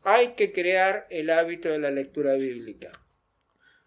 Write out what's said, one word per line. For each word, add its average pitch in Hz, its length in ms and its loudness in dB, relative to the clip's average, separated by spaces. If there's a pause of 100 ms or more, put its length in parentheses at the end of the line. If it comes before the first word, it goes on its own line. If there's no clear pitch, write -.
Hay 240 320 4
que 202 180 0
crear 190 560 0
el 165 220 -4
hábito 170 380 0
de 156 100 0
la 143 140 -2
lectura 139 420 -2
bíblica. 120 640 -8 (880)